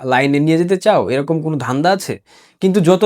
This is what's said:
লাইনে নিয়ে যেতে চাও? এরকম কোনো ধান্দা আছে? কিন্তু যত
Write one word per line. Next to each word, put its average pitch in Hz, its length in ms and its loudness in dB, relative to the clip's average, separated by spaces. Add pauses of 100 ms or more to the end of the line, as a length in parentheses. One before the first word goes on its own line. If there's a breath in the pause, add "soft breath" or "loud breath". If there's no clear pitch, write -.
লাইনে 139 360 2
নিয়ে 160 180 2
যেতে 175 180 0
চাও? 185 340 2
এরকম 143 320 -2
কোনো 156 140 -6
ধান্দা 135 340 -2
আছে? 190 240 -4 (480 soft breath)
কিন্তু 190 180 2
যত 175 260 2